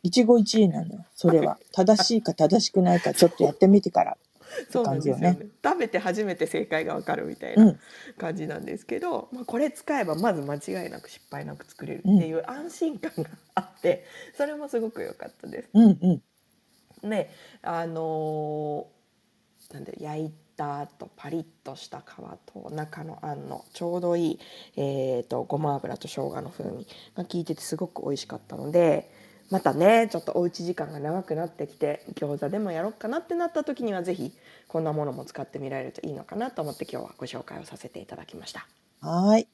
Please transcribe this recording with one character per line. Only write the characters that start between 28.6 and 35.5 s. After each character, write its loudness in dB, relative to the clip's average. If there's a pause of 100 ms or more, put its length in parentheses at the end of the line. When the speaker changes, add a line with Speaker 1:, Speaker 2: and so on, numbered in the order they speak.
Speaker 2:
で、 4 (400)
ま 2
た 4
ね、 6
ち -4
ょ 0
っ -10
と -6
お 2
う 2
ち -8
時 -4
間 -8
が -10
長 -4
く -4
な -4
っ -8
て -10
き -18
て、 -4 (120)
餃 -4
子 -4
で -4
も -4
や -4
ろ -2
っ -10
か -12
な -4
っ -12
て -6
な -2
っ -4
た -2
時 -6
に -2
は、 -4
ぜ -2
ひ -8 (340)
こ -4
ん -4
な 0
も -2
の -6
も -12
使 -14
っ -8
て -16